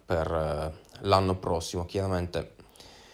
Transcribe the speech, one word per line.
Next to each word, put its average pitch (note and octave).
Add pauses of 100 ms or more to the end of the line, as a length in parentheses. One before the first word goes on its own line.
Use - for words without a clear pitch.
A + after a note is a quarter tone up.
per, E2
eh, D#2 (300)
l'anno F#2+
prossimo. F2
Chiaramente F2 (580)